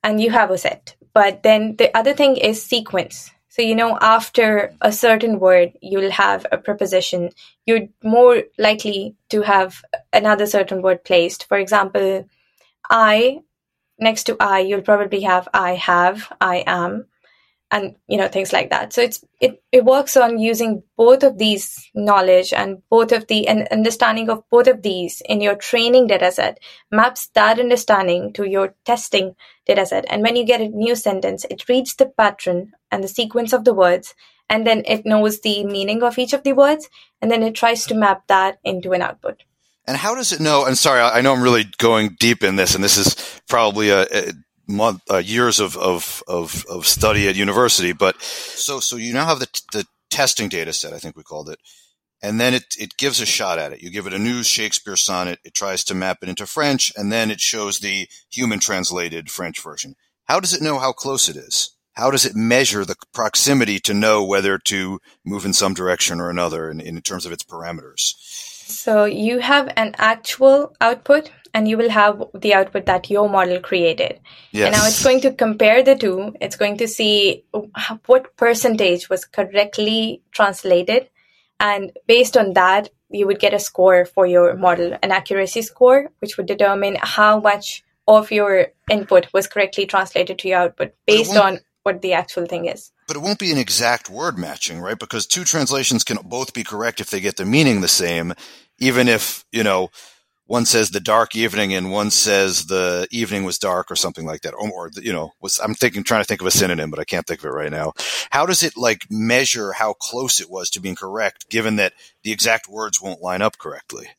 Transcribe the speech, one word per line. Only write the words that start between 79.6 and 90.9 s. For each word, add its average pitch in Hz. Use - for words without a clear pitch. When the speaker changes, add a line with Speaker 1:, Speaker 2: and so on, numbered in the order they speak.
Speaker 1:
translated. 196
And 202
based 240
on 196
that, 190
you 202
would 196
get 208
a 202
score 180
for 180
your 175
model, 175
an 196
accuracy 196
score, 254
which -
would 190
determine 196
how 214
much 208
of 214
your 202
input 202
was 190
correctly 196
translated 185
to 185
your 185
output 175